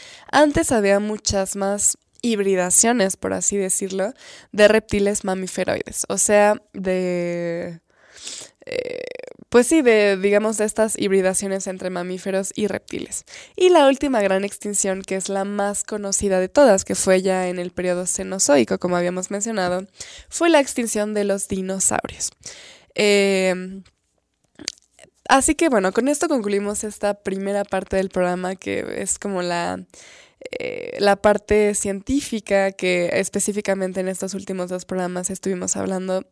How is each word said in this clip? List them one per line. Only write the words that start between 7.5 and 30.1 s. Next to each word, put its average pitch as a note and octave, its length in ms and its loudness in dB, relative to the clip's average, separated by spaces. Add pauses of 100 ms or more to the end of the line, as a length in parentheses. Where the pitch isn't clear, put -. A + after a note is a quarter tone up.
Eh, - 340 -6 (480)
pues A#3+ 180 6
sí, D#4+ 160 4
de, G#3 340 6
digamos, G3+ 420 2
de G#3+ 60 0
estas A3 320 0
hibridaciones F#3+ 720 0
entre F#3 240 -8
mamíferos F#3 640 -4
y G#3 140 -2
reptiles. - 560 -8 (320)
Y F4+ 140 4
la D4+ 180 8
última C4 340 2
gran F#3+ 220 2
extinción, G3 580 -4
que F#3+ 140 -6
es F#3+ 120 -6
la G3 140 -2
más G3+ 400 -4
conocida G3 560 -2
de F#3 120 0
todas, A#3 340 6
que G3 100 -4
fue F#3+ 260 4
ya F#3 280 0
en F3+ 100 -4
el F3+ 140 -6
periodo F3+ 340 -2
cenozoico, G3 720 0
como F3+ 180 -2
habíamos F3+ 360 -2
mencionado, G3 560 -4 (400)
fue E4+ 220 2
la D4+ 100 6
extinción G#3+ 540 -2
de G#3 100 0
los G3+ 240 -2
dinosaurios. F#3+ 840 -4 (640)
Eh, F#3+ 880 0 (1500)
así C4+ 260 4
que, E4 160 2
bueno, F#3+ 220 2
con A#3+ 160 0
esto D4 200 0
concluimos G#3 560 -2
esta G#3 300 -4
primera G3 500 -4
parte F#3+ 320 -4
del F#3+ 140 0
programa, F3+ 440 -2
que - 300 -6 (140)
es F#3+ 200 -4
como G3 220 -4
la, F3 420 -4 (760)